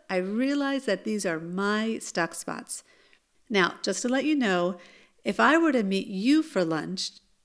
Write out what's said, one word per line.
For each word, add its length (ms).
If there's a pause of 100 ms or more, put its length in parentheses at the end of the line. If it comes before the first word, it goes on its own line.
I 80
realize 680
that 180
these 220
are 140
my 600
stuck 340
spots. 500 (680)
Now, 340
just 200
to 60
let 140
you 120
know, 420 (460)
if 160
I 180
were 160
to 100
meet 240
you 340
for 220
lunch, 480 (340)